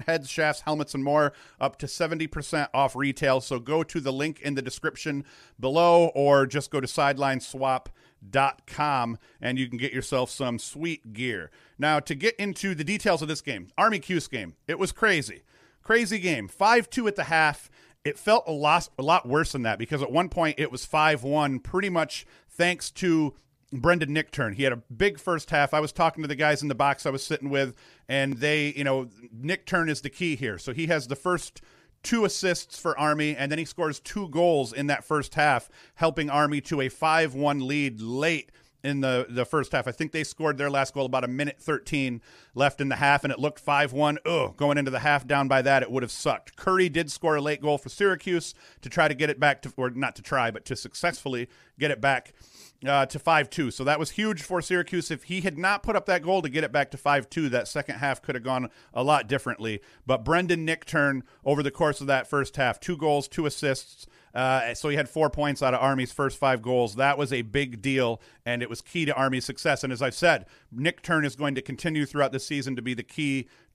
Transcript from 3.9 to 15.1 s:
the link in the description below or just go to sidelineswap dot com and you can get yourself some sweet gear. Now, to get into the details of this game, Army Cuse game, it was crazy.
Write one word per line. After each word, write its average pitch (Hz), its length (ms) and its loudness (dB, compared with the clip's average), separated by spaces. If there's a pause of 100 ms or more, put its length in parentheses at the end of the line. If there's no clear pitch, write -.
the 135 120 -2
link 143 280 -4
in 143 160 -4
the 135 60 -2
description 143 640 -6 (360)
below 170 560 6
or 139 300 8
just 135 260 -4
go 147 80 2
to 123 80 -4
sidelineswap 135 1000 0 (420)
dot 135 380 2
com 131 520 0 (220)
and 123 160 -2
you 131 120 -2
can 120 100 -8
get 123 140 -4
yourself 127 380 -2
some 120 280 -4
sweet 147 540 -8
gear. 104 400 -6 (260)
Now, 147 220 4
to 147 160 -6
get 208 180 0
into 196 400 -4
the 151 80 -6
details 180 400 0
of 156 60 -4
this 151 120 -4
game, 101 280 -10 (100)
Army 208 220 2
Cuse 170 260 -2
game, 95 300 -8 (100)
it 170 140 -4
was 190 100 0
crazy. 147 520 0 (420)